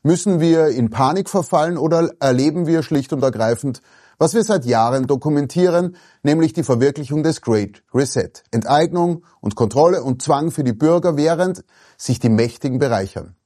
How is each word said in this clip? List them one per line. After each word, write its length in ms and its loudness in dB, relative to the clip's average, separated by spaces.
Müssen 380 2
wir 300 4
in 200 0
Panik 400 -2
verfallen 480 -2
oder 320 0
erleben 460 0
wir 160 0
schlicht 320 -4
und 80 -4
ergreifend, 640 -2
was 160 2
wir 100 2
seit 220 -2
Jahren 400 0
dokumentieren, 920 0
nämlich 300 2
die 100 -4
Verwirklichung 580 0
des 200 -2
Great 420 -2
Reset? 560 -2
Enteignung 760 0
und 140 -4
Kontrolle 460 2
und 220 -4
Zwang 260 0
für 140 -6
die 100 0
Bürger, 440 0
während 480 -2
sich 180 -4
die 120 0
Mächtigen 500 -2
bereichern. 560 -4